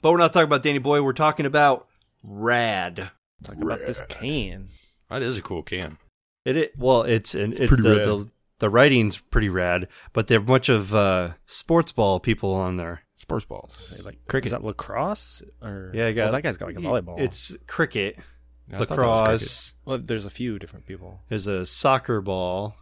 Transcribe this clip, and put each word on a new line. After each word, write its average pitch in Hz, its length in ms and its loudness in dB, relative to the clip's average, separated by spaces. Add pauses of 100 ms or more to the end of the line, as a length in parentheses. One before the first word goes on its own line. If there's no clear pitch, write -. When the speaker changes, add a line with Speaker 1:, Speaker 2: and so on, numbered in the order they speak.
Speaker 1:
But 165 120 4
we're 175 60 4
not 165 140 6
talking 170 140 6
about 143 160 2
Danny 143 160 2
Boy. 143 240 2
We're 135 100 2
talking 151 340 0
about 139 420 4 (340)
Rad. 101 880 -2 (320)
Speaker 2:
Talking - 200 -12
about - 240 -4
this 123 140 -8
Speaker 3:
Rad. - 80 -14
Speaker 2:
can. 98 600 -6 (420)
Speaker 3:
That 131 120 -6
is 120 160 -4
a 90 40 -10
cool 85 200 -8
can. 82 360 -8 (460)
Speaker 1:
It, 131 120 0
it, 156 220 0
well, 127 240 4
it's, 110 320 0
and 107 180 -2
Speaker 3:
It's - 80 -6
Speaker 1:
it's 123 80 2
Speaker 3:
pretty 123 140 8
Speaker 1:
the, 107 140 8
Speaker 3:
rad. 104 100 2
Speaker 1:
the, 104 240 -2 (280)
the 107 120 0
writing's 120 480 4
pretty 107 300 0
rad, 90 400 0 (240)
but 113 140 -2
they're 113 120 4
a 101 40 2
bunch 131 260 2
of, 104 260 0
uh, 92 380 2 (140)
sports - 460 0
ball 98 280 2
people 104 340 -2
on 92 220 -2
there. 85 260 -8 (120)
Speaker 3:
Sports - 300 -8
balls. - 600 -16
Speaker 2:
Like, 101 220 -18
Speaker 3:
Cricket. 127 200 -4
Speaker 2:
is 113 60 -4
that 120 120 -8
lacrosse? 123 760 -8 (200)
Or, 98 320 -12
Speaker 1:
Yeah, 113 140 -2
I 113 40 -2
got 113 120 0
Speaker 2:
well, 110 80 0
that 143 100 -2
guy's 127 160 -4
got, 95 80 -10
like, 85 100 -12
a 87 40 -12
volleyball. 90 380 -4
Speaker 1:
It's 107 380 -6 (100)
cricket, 110 500 -4 (520)
Speaker 3:
Yeah, - 80 -14
I - 20 -10
thought 113 100 -2
that - 100 -4
was - 0 -
cricket. 117 220 2
Speaker 1:
lacrosse. 110 520 0 (120)
Speaker 2:
Well, 135 140 -4
there's 110 280 -6
a 95 40 -12
few 117 280 -8
different - 280 -18
people. 95 420 -16
Speaker 1:
There's 104 180 -4
a 95 180 -2
soccer 127 560 0
ball 95 600 -4